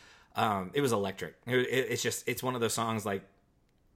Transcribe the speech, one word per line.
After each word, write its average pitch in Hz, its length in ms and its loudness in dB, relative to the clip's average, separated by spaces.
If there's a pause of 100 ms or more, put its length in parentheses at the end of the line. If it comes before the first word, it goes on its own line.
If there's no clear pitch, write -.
(380)
um, 101 360 0
it 139 60 0
was 131 140 4
electric. 95 420 -2 (100)
It, 123 120 0
it, 123 320 2
it's 117 120 -2
just, - 240 -2
it's 123 160 -2
one 127 140 0
of 117 60 -2
those 110 120 2
songs 113 320 0
like, 98 180 -2 (720)